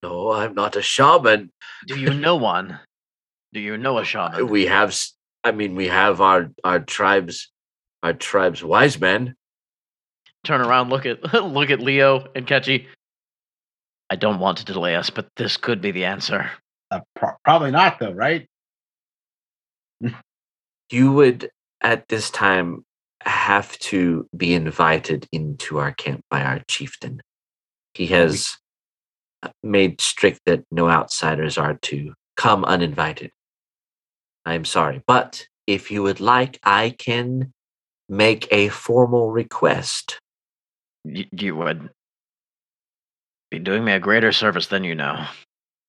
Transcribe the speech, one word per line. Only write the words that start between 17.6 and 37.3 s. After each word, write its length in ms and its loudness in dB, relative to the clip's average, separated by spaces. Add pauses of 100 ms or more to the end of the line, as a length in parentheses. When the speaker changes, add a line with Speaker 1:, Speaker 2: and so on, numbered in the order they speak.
Speaker 3:
not, 280 2
though, 140 -4
right? 340 -4 (1500)
<laughs> 140 -6 (760)
Speaker 1:
You 220 4
would, 380 4 (300)
at 280 0
this 220 -4
time, 540 0 (380)
have 580 -2
to 460 0 (100)
be 180 0
invited 760 0
into 460 -6
our 140 -4
camp 380 -8
by 120 -2
our 260 -4
chieftain. 520 -10 (720)
He 100 -6
Speaker 3:
Oh, 40 -4
we 80 2
Speaker 1:
has 400 2 (1080)
made 380 2
strict 460 0
that 240 2
no 200 2
outsiders 680 -2
are 240 -2
to 300 -8 (240)
come 280 2
uninvited. 680 -2 (1120)
I'm 200 -6
sorry, 420 -2
but 400 0 (200)
if 240 -2
you 120 -2
would 180 -2
like, 420 2
I 360 0
can 540 -4 (560)